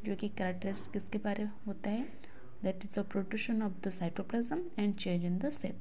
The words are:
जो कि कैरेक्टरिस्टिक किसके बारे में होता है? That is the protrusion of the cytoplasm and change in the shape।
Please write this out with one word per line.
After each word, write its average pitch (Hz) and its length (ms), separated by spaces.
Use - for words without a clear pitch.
जो 202 100
कि 208 140
कैरेक्टरिस्टिक 196 640
किसके 208 240
बारे 208 260
में 208 80
होता 202 220
है? 226 200
That 190 200
is 202 80
the 202 180
protrusion 214 500
of 208 100
the 190 160
cytoplasm 233 580
and 214 360
change 175 320
in 180 160
the 285 100
shape। - 300